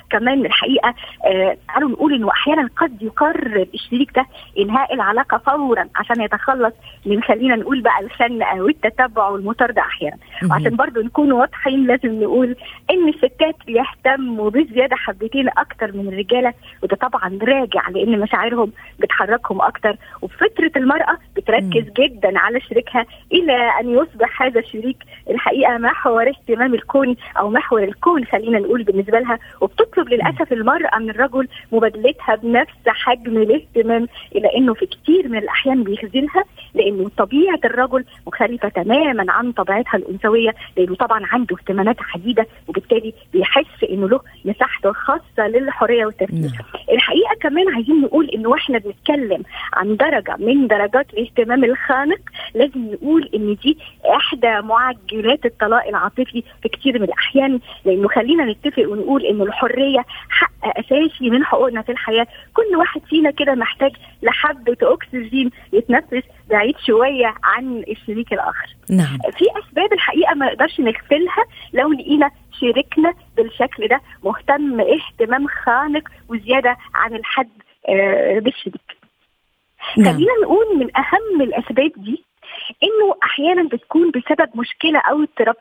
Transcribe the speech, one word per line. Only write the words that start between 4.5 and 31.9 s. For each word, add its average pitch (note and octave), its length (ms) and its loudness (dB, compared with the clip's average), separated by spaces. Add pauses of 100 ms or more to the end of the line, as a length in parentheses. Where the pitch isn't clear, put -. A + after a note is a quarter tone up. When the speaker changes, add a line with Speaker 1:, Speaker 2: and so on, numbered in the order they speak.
Speaker 1:
إنهاء A3 360 0
العلاقة A3+ 440 0
فورًا C4 580 0
عشان A#3 240 -2
يتخلص A3+ 540 0 (320)
من، G#3 160 0
خلينا A#3+ 340 2
نقول A#3 240 -2
بقى، A3 200 2
الخنقة A3 640 -2
والتتبع A3 640 0
والمطاردة G3+ 540 -2
أحيانًا. - 340 -6 (260)
Speaker 2:
مم. F3+ 80 0
Speaker 1:
وعشان F#3 260 0
برضو B3 240 -2
نكون C#4 320 2
واضحين C4+ 540 0
لازم A#3+ 360 0
نقول B3 340 0 (340)
إن F4 180 4
الستات D#4 480 0 (100)
بيهتموا A#3+ 840 -2
بزيادة B3+ 460 0
حبتين A3+ 520 -4
أكتر - 440 -2
من G3 160 -6
الرجالة، A#3+ 460 -2 (280)
وده - 140 -2
طبعًا G3 460 -4
راجع A#3 460 0
لأن G3+ 320 0
مشاعرهم A3 520 -2 (260)
بتحركهم G3+ 640 0
أكتر، G#3 340 0 (260)
وفطرة E4 540 -2
المرأة C#4+ 420 0 (180)
بتركز A#3 280 0
Speaker 2:
مم. F#3+ 160 0 (180)
Speaker 1:
جدًا G#3+ 400 0
على A3 220 0
شريكها، A#3 460 -2 (260)
إلى D#4+ 200 2 (280)
أن A#3+ 100 -4
يصبح A#3+ 520 0
هذا B3 180 0
الشريك A3+ 360 -6 (340)
الحقيقة B3 480 0
محور A#3 500 0
اهتمام B3 460 -2
الكون B3 420 0 (220)
أو G3+ 120 0
محور A3 340 2
الكون، C4+ 400 0
خلينا A3 340 0
نقول، G3+ 240 0
بالنسبة G3+ 360 2
لها. A#3+ 200 -2 (220)
وبتطلب F4+ 480 0
للأسف A#3+ 440 0
المرأة A#3+ 460 0
من A3 120 -4
الرجل B3+ 380 0 (240)
مبادلتها A3 640 2